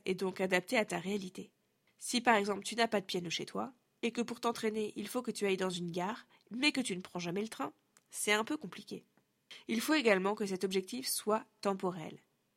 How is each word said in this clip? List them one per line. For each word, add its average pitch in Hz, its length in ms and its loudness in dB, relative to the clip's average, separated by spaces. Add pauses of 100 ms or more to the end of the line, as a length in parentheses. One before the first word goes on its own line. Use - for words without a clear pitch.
et 190 80 0
donc 185 260 -2
adapté 185 380 2
à 214 80 4
ta 175 140 -4
réalité. 190 520 -6 (460)
Si - 240 -2
par 240 140 6
exemple 202 280 2
tu 208 120 -6
n'as 226 120 4
pas 208 140 2
de 196 40 -10
piano 180 260 -2
chez 151 140 -4
toi, 220 280 -6 (300)
et 233 80 2
que 240 100 -2
pour 233 180 -4
t'entraîner 220 560 0
il 208 120 -6
faut 247 140 -2
que 233 100 -4
tu 202 140 -2
ailles 190 120 4
dans 185 120 2
une 175 220 -4
gare, 180 340 -4 (240)
mais 262 220 2
que 269 100 0
tu 220 140 -2
ne 180 60 -8
prends - 180 -8
jamais 175 220 -2
le 220 60 -4
train, 277 260 -6 (360)
c'est - 240 0
un 214 100 4
peu 302 140 -2
compliqué. - 460 -12 (640)
Il 226 140 0
faut 302 120 2
également 208 420 6
que 208 100 -2
cet 185 180 -2
objectif 196 440 -2
soit - 380 0 (160)
temporel. 185 600 -2 (360)